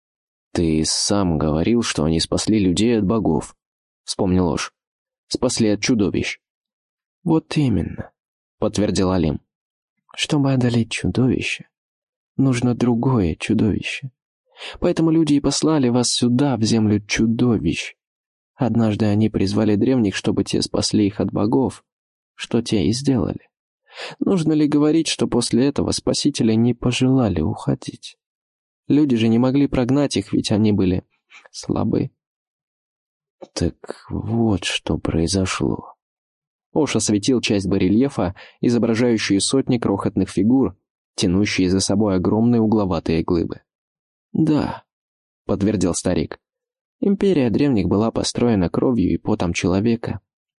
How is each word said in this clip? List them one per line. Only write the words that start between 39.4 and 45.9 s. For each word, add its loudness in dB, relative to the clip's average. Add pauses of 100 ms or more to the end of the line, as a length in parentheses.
сотни 0
крохотных -2
фигур, 0 (400)
тянущие 0
за 2
собой 0
огромные 2
угловатые 0
глыбы. -4 (680)
«Да», 0 (640)
подтвердил 0